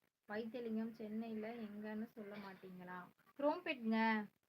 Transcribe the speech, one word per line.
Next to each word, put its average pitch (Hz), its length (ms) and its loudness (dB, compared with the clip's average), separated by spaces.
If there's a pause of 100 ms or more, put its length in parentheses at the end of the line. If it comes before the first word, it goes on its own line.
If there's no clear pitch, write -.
(300)
வைத்தியலிங்கம் 226 680 -2
சென்னையில 220 580 -4
எங்கன்னு 214 520 -6
சொல்ல 208 300 -10
மாட்டீங்களா? 185 600 -10 (400)
குரோம்பேட்டுங்க. 226 920 4 (220)